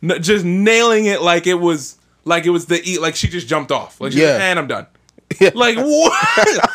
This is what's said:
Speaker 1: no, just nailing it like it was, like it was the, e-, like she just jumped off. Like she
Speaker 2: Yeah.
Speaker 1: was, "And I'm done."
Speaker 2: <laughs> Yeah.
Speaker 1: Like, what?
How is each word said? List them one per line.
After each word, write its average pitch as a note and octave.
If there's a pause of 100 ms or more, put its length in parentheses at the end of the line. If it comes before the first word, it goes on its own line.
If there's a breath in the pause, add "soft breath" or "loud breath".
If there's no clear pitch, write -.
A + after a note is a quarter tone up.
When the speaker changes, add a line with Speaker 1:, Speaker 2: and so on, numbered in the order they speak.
Speaker 1:
no, E3
just F3+
nailing A3
it G3+
like F3
it F3+
was, E3 (260)
like E3
it F3
was E3+
the, E3+
e-, F3+
like D#3+
she -
just E3
jumped D3
off. B2+
Like C3+
she C3+
Speaker 2:
Yeah. D3+
Speaker 1:
was, B2+
"And F#3
I'm D3+
done." A2+ (260)
Speaker 2:
<laughs> -
Yeah. F#3+
Speaker 1:
Like, A#3
what? D#4+